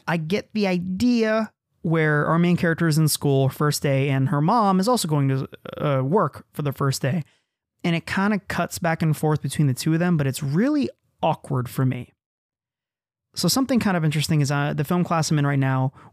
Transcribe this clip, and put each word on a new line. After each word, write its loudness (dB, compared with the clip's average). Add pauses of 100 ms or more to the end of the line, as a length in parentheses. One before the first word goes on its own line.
I 0
get -6
the 0
idea 0 (300)
where 2
our 2
main 4
character 0
is 2
in 4
school 2
first -2
day 0
and 2
her 0
mom 2
is 0
also 0
going 0
to, -2 (280)
uh, 0
work -2
for -8
the -2
first -2
day. -2 (580)
And 0
it -6
kinda 0
cuts -6
back -2
and 2
forth 0
between 0
the 0
two -2
of 2
them, 2
but 0
it's -4
really 0 (340)
awkward -2
for 0
me. -4 (1200)
So -2
something 2
kind 2
of 0
interesting 0
is, 0
uh, 0
the -2
film 0
class -2
I'm 2
in 0
right 0
now, 0 (200)